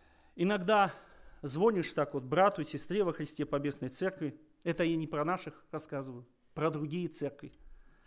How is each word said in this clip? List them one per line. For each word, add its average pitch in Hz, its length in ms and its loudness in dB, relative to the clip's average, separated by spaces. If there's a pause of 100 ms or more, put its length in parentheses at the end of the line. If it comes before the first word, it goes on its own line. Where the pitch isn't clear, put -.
(380)
Иногда 196 560 4 (480)
звонишь 165 520 2
так 143 200 0
вот 135 100 -2
брату, 175 400 4
сестре 185 400 -2
во 175 80 2
Христе, 147 340 -6
по 143 140 0
Бесной 139 300 -2
Церкви. 175 500 -4 (240)
Это 170 220 0
я 165 100 2
не 160 100 0
про 151 200 -2
наших 175 460 -4
рассказываю, 135 540 -8 (280)
про 151 160 0
другие 156 400 -2
церкви. - 420 -8 (560)